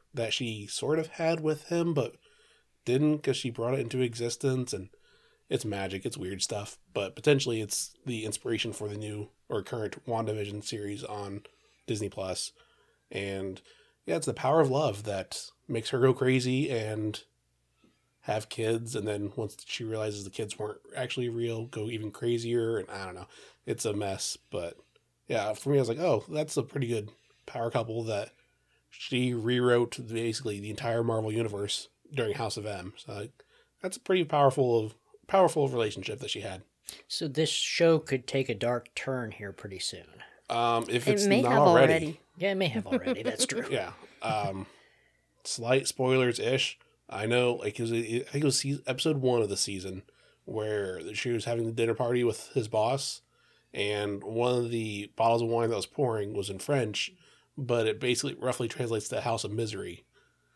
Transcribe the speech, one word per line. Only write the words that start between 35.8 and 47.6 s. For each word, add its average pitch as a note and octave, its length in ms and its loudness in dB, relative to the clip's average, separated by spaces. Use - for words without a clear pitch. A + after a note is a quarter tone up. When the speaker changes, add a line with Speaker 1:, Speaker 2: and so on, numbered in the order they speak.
Speaker 1:
that G#2 100 -8
she G#2 120 -6
had. F#2+ 200 -10
Speaker 2:
So - 220 -4
this D3 220 2
show - 480 4
could C3 280 0
take C3+ 220 0
a A#2+ 60 0
dark A#2 400 -2
turn B2+ 380 -2
here G2+ 200 -10
pretty F#2+ 260 -12
soon. F2 280 -8
Speaker 1:
Um, A#2 400 2
if A#2 180 0
Speaker 3:
It - 80 4
Speaker 1:
it's G3+ 120 2
Speaker 3:
may G#3+ 160 6
Speaker 1:
not - 100 4
Speaker 3:
have - 100 8
Speaker 1:
already. D#3+ 300 10
Speaker 3:
already. D#3+ 280 0
Speaker 2:
Yeah, G3 140 2
it F#3+ 40 0
may F#3+ 120 2
have G3 180 -2
already. B3+ 360 0
That's - 240 2
true. - 200 -4
Speaker 1:
<laughs> - 40 -6
Yeah. A2 220 -2
Um, G#2 440 -2
slight C3 420 2
spoilers-ish. B2+ 920 2
I G#2+ 160 -4
know, B2 280 4
like, G#2 220 -4